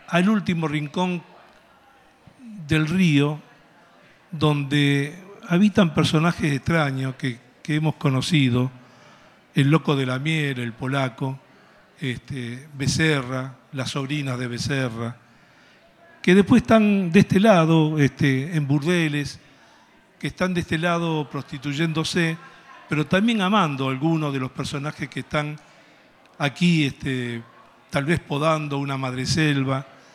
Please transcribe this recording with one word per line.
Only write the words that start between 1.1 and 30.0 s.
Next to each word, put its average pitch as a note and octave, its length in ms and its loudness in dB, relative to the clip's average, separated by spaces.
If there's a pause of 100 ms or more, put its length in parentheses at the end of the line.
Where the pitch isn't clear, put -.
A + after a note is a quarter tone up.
del D#3 200 0
río, D3+ 540 2 (880)
donde C#3+ 880 0 (280)
habitan F#3 440 4
personajes D#3+ 600 2
extraños C3+ 640 -2
que, A#2+ 240 -6 (220)
que D3 140 -4
hemos D#3 200 0
conocido, C3 760 2 (840)
el C#3 160 4
loco D#3 240 2
de C3+ 100 0
la B2+ 140 -4
miel, D3 400 -2
el A#2 140 -6
polaco, C3+ 640 -4 (600)
este, B2+ 760 -10
Becerra, C3 800 -2 (180)
las C3 180 -6
sobrinas C#3 460 -4
de B2+ 100 -6
Becerra, A#2 720 -4 (1040)
que F3+ 140 6
después G3+ 260 6
están G#3 500 4
de F#3+ 100 8
este - 180 2
lado, D#3+ 580 4
este, C#3+ 580 0
en D3 120 -2
burdeles, D3 720 -2 (800)
que - 80 -6
están F#3 260 -2
de E3+ 80 -2
este - 160 -2
lado E3 520 -2
prostituyéndose, D#3 1080 -4 (500)
pero D3+ 200 -2
también G#3+ 340 2
amando E3 460 0
a C3 40 0
algunos D3+ 400 0
de C3+ 80 -4
los C3 120 -6
personajes C#3+ 580 -8
que C3+ 120 -10
están D3+ 380 -6 (800)
aquí, D#3+ 480 2
este, B2 560 -6 (480)
tal C#3+ 160 -4
vez D#3 140 0
podando D3+ 580 -2
una C#3 200 -6
madreselva, C3+ 880 -2 (300)